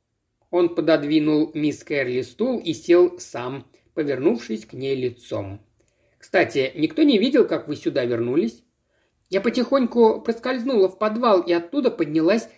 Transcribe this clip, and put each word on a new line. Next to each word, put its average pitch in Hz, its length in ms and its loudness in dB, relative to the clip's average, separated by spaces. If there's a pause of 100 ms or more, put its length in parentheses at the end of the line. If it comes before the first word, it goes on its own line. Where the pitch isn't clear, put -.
(500)
Он 175 240 0
пододвинул 151 800 2
мисс 147 300 -2
Кэрли 131 380 -2
стул 226 360 -4
и 160 160 -6
сел 175 460 4
сам, 127 480 -10 (260)
повернувшись 160 720 -2
к - 80 -20
ней 135 220 -4
лицом. 113 640 -8 (560)
«Кстати, - 580 -2
никто 156 280 0
не 262 160 4
видел, 247 260 4
как 156 220 -4
вы 151 80 -6
сюда 139 300 -2
вернулись?» 120 580 -2 (640)
«Я 190 120 -2
потихоньку 240 800 2
проскользнула 233 640 0
в 190 100 -6
подвал 214 440 2
и 170 100 -4
оттуда 226 400 -2
поднялась 160 560 0 (100)